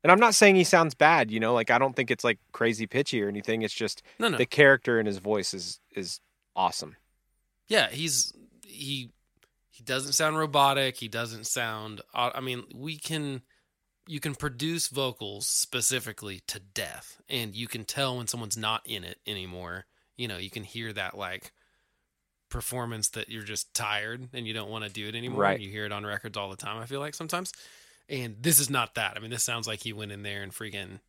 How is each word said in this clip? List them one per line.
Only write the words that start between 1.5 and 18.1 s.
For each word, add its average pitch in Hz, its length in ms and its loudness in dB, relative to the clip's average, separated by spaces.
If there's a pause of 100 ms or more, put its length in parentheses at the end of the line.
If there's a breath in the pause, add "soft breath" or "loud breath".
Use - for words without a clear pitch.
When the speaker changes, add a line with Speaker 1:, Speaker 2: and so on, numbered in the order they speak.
Speaker 1:
like, 113 160 2
I 123 80 8
don't 131 180 2
think 127 140 0
it's, 123 140 0
like, 113 140 4 (140)
crazy 113 340 0
pitchy 127 360 -2
or 101 60 0
anything. 110 340 -2
It's 107 120 -2
just - 280 -4 (160 soft breath)
Speaker 2:
No, 226 100 0
no. 156 80 0
Speaker 1:
the 123 100 2
character 135 540 6
in 107 60 0
his 101 120 0
voice 98 360 -2
is, 90 260 -10 (120)
is 92 280 -8 (340)
awesome. 87 420 -2 (720)
Speaker 2:
Yeah, 110 200 4
he's, 143 460 -2 (320)
he, 135 440 -10 (600)
he - 120 -20
doesn't 135 300 -2
sound 156 240 2
robotic. 139 600 4
He 117 100 -8
doesn't 113 380 -6
sound, 110 560 -4 (100)
uh, 120 220 0
I 131 60 -4
mean, 127 240 -6 (100)
we 151 240 -10
can, 147 420 -6 (680)
you 151 140 -8
can 143 140 -4
produce 151 540 -4
vocals 120 580 -4
specifically 113 1040 -2
to 104 120 -10
death, - 680 -10
and 113 260 -4
you 117 100 -8
can 113 200 -8
tell 131 320 -2